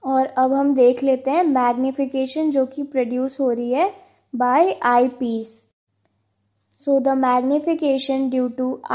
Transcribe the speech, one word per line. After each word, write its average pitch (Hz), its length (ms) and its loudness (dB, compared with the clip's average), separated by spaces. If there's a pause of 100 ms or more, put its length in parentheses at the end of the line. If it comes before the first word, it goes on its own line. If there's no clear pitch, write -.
और 262 220 0
अब 262 260 0
हम 277 220 2
देख 247 280 4
लेते 262 280 0
हैं 339 140 2
मैग्निफिकेशन 262 1040 0
जो 277 160 2
कि 262 160 -10
प्रोड्यूस 262 580 -4
हो 262 100 2
रही 240 220 -2
है 330 180 0 (440)
by 247 260 2 (260)
eyepiece। 240 720 0 (1300)
So 277 260 2
the 269 160 2
magnification 269 1120 0
due 247 140 0 (100)
to 254 100 -2 (240)